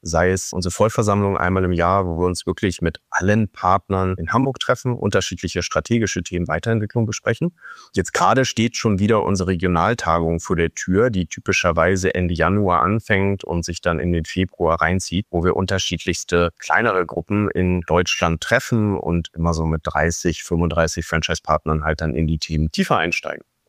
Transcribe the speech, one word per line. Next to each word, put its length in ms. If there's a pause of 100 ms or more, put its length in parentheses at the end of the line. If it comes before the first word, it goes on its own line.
sei 300
es 220
unsere 180
Vollversammlung 680
einmal 280
im 80
Jahr, 320
wo 140
wir 60
uns 200
wirklich 360
mit 280
allen 400
Partnern 680
in 140
Hamburg 300
treffen, 320
unterschiedliche 680
strategische 600
Themen, 240
Weiterentwicklung 580
besprechen. 520 (360)
Jetzt 200
gerade 320
steht 320
schon 220
wieder 240
unsere 260
Regionaltagung 880
vor 160
der 180
Tür, 360
die 160
typischerweise 920
Ende 180
Januar 480
anfängt 600
und 220
sich 160
dann 180
in 140
den 100
Februar 580
reinzieht, 500
wo 120
wir 140
unterschiedlichste 1040
kleinere 460
Gruppen 440
in 320
Deutschland 240 (360)
treffen 580
und 340
immer 200
so 120
mit 180
dreißig, 600
fünfunddreißig 640
Franchise-Partnern 800
halt 160
dann 120
in 140
die 100
Themen 340
tiefer 260
einsteigen. 460 (260)